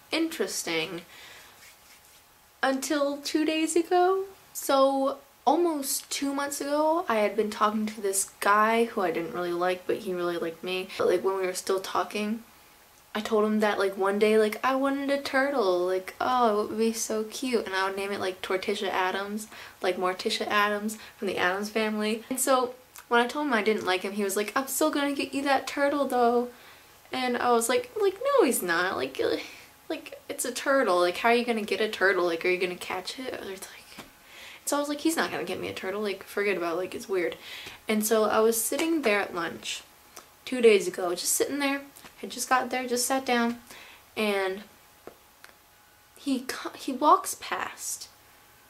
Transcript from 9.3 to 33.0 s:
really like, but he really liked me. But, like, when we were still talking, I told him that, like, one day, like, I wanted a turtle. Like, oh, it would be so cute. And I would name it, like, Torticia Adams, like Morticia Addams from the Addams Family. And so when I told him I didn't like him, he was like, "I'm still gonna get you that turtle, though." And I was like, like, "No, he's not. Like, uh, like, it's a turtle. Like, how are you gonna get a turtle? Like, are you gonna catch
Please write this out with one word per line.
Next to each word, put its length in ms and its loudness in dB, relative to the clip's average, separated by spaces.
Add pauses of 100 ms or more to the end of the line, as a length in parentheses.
really 200 -2
like, 340 -2
but 120 0
he 140 -6
really 240 -2
liked 260 -6
me. 340 -4
But, 100 0
like, 160 2
when 140 0
we 80 -2
were 80 -2
still 260 -2
talking, 640 -4 (720)
I 60 -2
told 240 2
him 160 2
that, 180 2
like, 180 0
one 220 0
day, 180 6
like, 240 2
I 140 2
wanted 340 0
a 120 0
turtle. 640 2
Like, 340 -2
oh, 440 2
it 60 -6
would 80 -6
be 140 2
so 320 -4
cute. 420 -2
And 100 -4
I 120 0
would 100 -4
name 140 -4
it, 80 -4
like, 220 -4
Torticia 480 -2
Adams, 580 -2 (340)
like 160 0
Morticia 500 -2
Addams 500 0 (200)
from 100 -6
the 100 -2
Addams 320 0
Family. 600 -2
And 100 -4
so 360 2 (320)
when 140 4
I 60 2
told 200 -4
him 60 2
I 80 4
didn't 240 0
like 160 0
him, 120 -6
he 100 -2
was 120 0
like, 200 -2
"I'm 120 0
still 220 2
gonna 240 0
get 200 -4
you 100 -2
that 240 2
turtle, 400 0
though." 420 4 (600)
And 260 -2
I 140 2
was 180 4
like, 220 0 (100)
like, 240 2
"No, 200 6
he's 180 2
not. 340 0
Like, 260 -4
uh, 140 0 (520)
like, 300 -10 (100)
it's 160 -6
a 60 -4
turtle. 480 2
Like, 180 2
how 120 2
are 60 6
you 100 2
gonna 160 0
get 200 -2
a 80 0
turtle? 360 4
Like, 200 0
are 40 2
you 80 2
gonna 180 -2
catch 440 -8